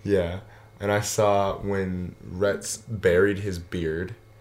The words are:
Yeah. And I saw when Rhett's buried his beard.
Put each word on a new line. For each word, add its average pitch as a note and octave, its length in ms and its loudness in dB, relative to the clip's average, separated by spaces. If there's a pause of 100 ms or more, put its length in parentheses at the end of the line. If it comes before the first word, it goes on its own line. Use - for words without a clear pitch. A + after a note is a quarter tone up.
Yeah. F#2 360 0 (400)
And G2+ 120 0
I G#2 100 2
saw G2+ 560 2
when F#2+ 640 -4
Rhett's F#2+ 540 -2
buried F#2+ 640 2
his F#2+ 200 -6
beard. E2+ 560 -4 (260)